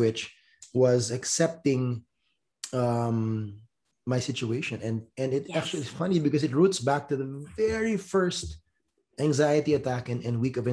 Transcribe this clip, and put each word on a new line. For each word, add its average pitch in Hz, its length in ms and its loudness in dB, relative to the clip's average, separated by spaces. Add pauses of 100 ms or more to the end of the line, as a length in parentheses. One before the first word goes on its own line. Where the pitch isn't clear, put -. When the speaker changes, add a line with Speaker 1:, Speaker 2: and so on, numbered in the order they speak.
Speaker 1:
which 110 160 2 (640)
was 123 180 6 (160)
accepting, 143 640 0 (1000)
um, 117 360 2 (920)
my 127 80 2 (100)
situation. 117 520 -4
And, 113 140 -4 (240)
and 131 180 -2
it 139 100 -4
Speaker 2:
Yes. 170 100 -6
Speaker 1:
actually 156 280 -4
is - 60 -12 (100)
funny 180 240 2
because 143 220 0
it 123 120 -2
roots 190 200 4 (100)
back 143 180 0
to 147 80 0
the 135 120 -4 (280)
very 220 400 0 (180)
first 180 320 0 (840)
anxiety 147 460 4
attack 123 380 -2
and, 120 140 -2
and 120 140 0
week 127 160 0
of 117 160 -2